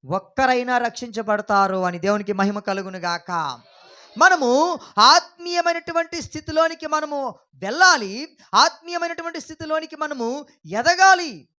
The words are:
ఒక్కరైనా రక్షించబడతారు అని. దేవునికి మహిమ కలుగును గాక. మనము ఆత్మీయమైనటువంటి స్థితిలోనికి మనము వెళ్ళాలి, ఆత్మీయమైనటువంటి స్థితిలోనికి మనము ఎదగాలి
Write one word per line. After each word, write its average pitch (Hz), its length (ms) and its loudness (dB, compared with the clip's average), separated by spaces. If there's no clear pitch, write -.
ఒక్కరైనా 247 720 -2
రక్షించబడతారు 208 960 0
అని. 180 220 -2
దేవునికి 202 340 -2
మహిమ 196 260 0
కలుగును 190 400 -6
గాక. 170 640 -6
మనము 311 600 4
ఆత్మీయమైనటువంటి 339 1200 2
స్థితిలోనికి 320 640 -4
మనము 294 520 -6
వెళ్ళాలి, 247 800 0
ఆత్మీయమైనటువంటి 339 880 -2
స్థితిలోనికి 311 560 -8
మనము 285 500 -6
ఎదగాలి 330 840 2